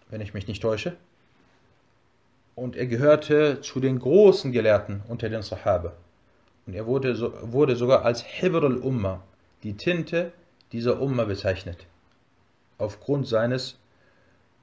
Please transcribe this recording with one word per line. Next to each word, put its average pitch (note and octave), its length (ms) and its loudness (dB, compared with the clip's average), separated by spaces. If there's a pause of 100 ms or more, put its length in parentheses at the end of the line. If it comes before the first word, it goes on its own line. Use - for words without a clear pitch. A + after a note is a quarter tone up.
wenn G#2+ 120 -10
ich G2+ 120 -12
mich G2+ 140 -8
nicht G#2 140 -10
täusche. A2+ 340 -4 (1600)
Und B2 200 -10
er B2+ 120 -4
gehörte D3 760 4
zu - 180 -8
den B2+ 200 0
großen F3+ 520 6
Gelehrten G#2 560 2
unter A#2 220 -6
den A2 140 -6
Sahaba. F2 500 -2 (720)
Und F#2+ 80 -12
er A2 140 -8
wurde, B2+ 280 0
so, A2 160 -4 (100)
wurde B2+ 340 2
sogar B2 300 2
als A#2+ 180 0
Hibr E3 400 0
al-Umma, B2 580 -2 (400)
die G#2 160 -10
Tinte F3 540 -4 (400)
dieser A#2 280 -2
Umma, B2+ 260 -2
bezeichnet, F#2 600 -6 (960)
aufgrund B2+ 480 -4
seines, A#2+ 500 0 (840)